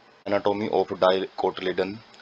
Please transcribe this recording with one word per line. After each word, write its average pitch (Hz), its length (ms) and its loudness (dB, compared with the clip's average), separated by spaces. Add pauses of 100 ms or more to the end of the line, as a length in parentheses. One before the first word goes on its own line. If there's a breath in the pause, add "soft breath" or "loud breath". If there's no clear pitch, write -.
(280)
Anatomy 101 420 0
of 92 220 2
dicotyledon 92 1040 0 (260)